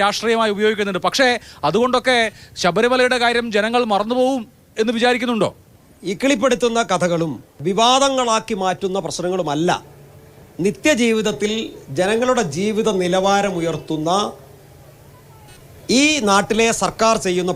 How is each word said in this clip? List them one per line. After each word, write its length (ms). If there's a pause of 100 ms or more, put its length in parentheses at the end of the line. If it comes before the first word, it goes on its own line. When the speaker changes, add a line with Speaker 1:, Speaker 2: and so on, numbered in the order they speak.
Speaker 1:
രാഷ്ട്രീയമായി 520
ഉപയോഗിക്കുന്നുണ്ട്, 520
പക്ഷേ 220 (400)
അതുകൊണ്ടൊക്കെ 480 (460)
ശബരിമലയുടെ 600
കാര്യം 320
ജനങ്ങൾ 380
മറന്നുപോകും 500 (400)
എന്ന് 160
വിചാരിക്കുന്നുണ്ടോ? 500 (640)
Speaker 2:
ഇക്കിളിപ്പെടുത്തുന്ന 800
കഥകളും 420 (360)
വിവാദങ്ങളാക്കി 960
മാറ്റുന്ന 420
പ്രശ്നങ്ങളുമല്ല 640 (960)
നിത്യജീവിതത്തിൽ 880 (460)
ജനങ്ങളുടെ 440 (140)
ജീവിത 300 (160)
നിലവാരം 560
ഉയർത്തുന്ന 500 (1900)
ഈ 40 (240)
നാട്ടിലെ 400 (140)
സർക്കാർ 340 (100)
ചെയ്യുന്ന 300